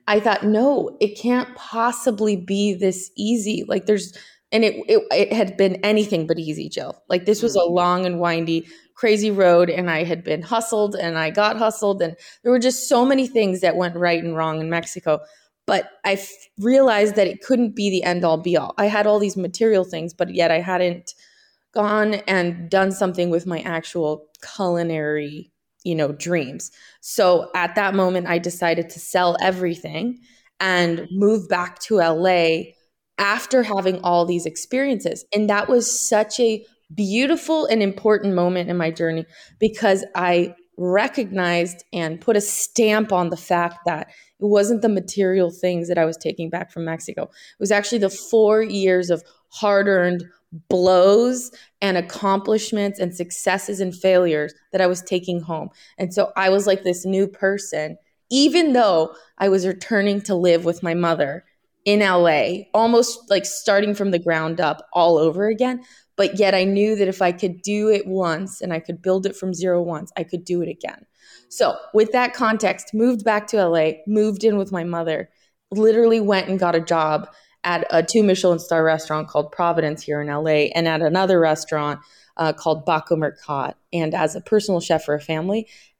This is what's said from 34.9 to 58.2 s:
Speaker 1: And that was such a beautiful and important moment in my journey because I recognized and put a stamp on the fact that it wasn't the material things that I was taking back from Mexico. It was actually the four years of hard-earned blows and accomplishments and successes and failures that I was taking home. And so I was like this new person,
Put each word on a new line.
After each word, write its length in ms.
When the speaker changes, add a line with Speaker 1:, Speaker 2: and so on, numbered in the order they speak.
Speaker 1:
And 160
that 200
was 300
such 300
a 260
beautiful 720
and 160
important 520
moment 360
in 80
my 140
journey 340
because 460
I 400
recognized 1120
and 300
put 160
a 40
stamp 720
on 180
the 80
fact 480
that 220
it 60
wasn't 360
the 80
material 640
things 360
that 100
I 80
was 120
taking 320
back 220
from 140
Mexico. 380
It 360
was 120
actually 280
the 100
four 520
years 480
of 140
hard-earned 760
blows 840
and 160
accomplishments 1000
and 140
successes 680
and 120
failures 600
that 80
I 80
was 140
taking 400
home. 280
And 160
so 240
I 120
was 180
like 160
this 220
new 220
person, 720